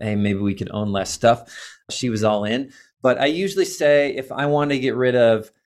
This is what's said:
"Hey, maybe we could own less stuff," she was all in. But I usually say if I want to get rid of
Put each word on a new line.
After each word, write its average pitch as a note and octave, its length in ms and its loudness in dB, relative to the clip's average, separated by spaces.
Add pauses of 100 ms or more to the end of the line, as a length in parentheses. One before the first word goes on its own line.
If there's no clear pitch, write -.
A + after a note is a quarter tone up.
"Hey, G#2+ 140 -4
maybe G#2 240 0
we G2+ 160 -2
could G2 160 -8
own G#2 200 -4
less F#2+ 200 -4
stuff," A#2 360 0 (440)
she B2+ 180 -6
was G#2+ 140 -2
all G#2+ 220 0
in. B2+ 260 -6 (320)
But - 180 2
I C#3 60 2
usually F3+ 380 0
say D3 500 2
if C3 160 -10
I C#3 160 -2
want D3 240 0
to C#3 80 -2
get B2+ 160 -2
rid B2+ 200 2
of A2+ 360 4 (220)